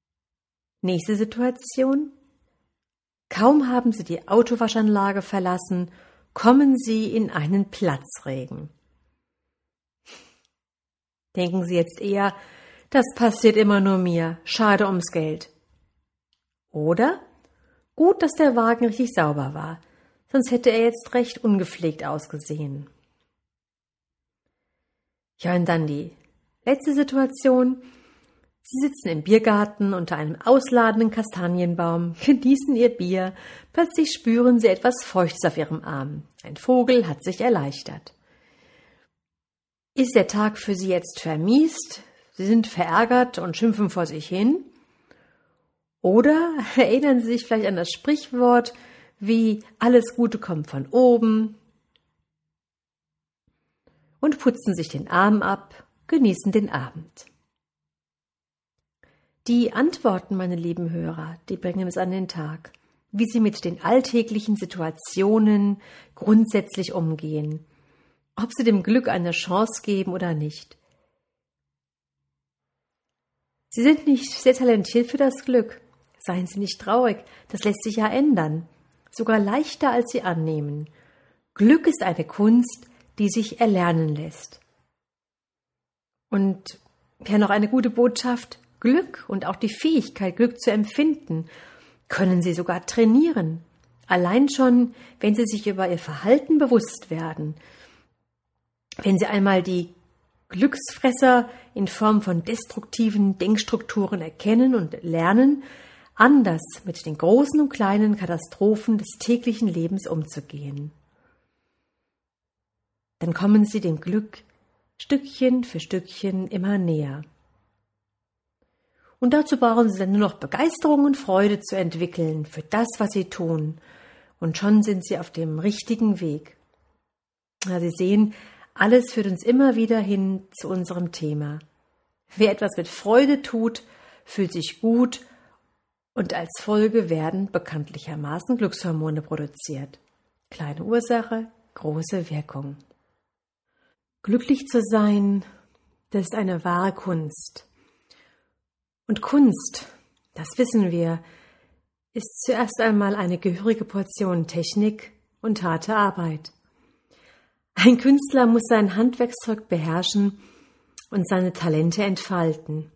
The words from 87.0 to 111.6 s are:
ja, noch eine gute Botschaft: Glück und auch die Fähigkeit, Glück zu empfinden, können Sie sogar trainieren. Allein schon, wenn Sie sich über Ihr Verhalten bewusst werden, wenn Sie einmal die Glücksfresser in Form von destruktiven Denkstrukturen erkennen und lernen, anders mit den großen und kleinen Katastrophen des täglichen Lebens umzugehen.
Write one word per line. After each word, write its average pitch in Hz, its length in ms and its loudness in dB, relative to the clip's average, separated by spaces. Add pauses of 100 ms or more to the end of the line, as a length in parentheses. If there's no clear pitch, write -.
ja, 208 100 0
noch 208 140 4
eine 208 180 2
gute 240 220 2
Botschaft: 240 680 -2 (220)
Glück - 480 0
und 196 160 -6
auch 190 120 -6
die 214 120 -4
Fähigkeit, 208 680 -2
Glück 240 220 0
zu - 120 0
empfinden, 214 720 -2 (640)
können 185 320 2
Sie 170 140 -2
sogar 175 320 -6
trainieren. 226 720 2 (460)
Allein 185 420 2
schon, 247 460 4 (260)
wenn 208 140 2
Sie 233 100 0
sich 220 220 -4
über 190 240 -2
Ihr 175 80 -2
Verhalten 226 580 2
bewusst 247 540 2
werden, 156 440 -8 (1500)
wenn 196 160 2
Sie 190 80 0
einmal 196 360 2
die 180 300 -4 (560)
Glücksfresser 247 1000 2 (240)
in 196 120 -2
Form 214 360 2
von 170 220 -2
destruktiven 208 920 -2
Denkstrukturen 208 840 -2
erkennen 226 520 2
und 175 280 -4
lernen, 196 640 4 (500)
anders 220 480 6 (240)
mit - 180 -12
den 156 140 -8
großen 277 420 4
und 285 80 2
kleinen 208 480 0
Katastrophen 208 800 -2
des - 220 -8
täglichen 233 500 -2
Lebens 170 380 -4
umzugehen. 147 880 -10 (2250)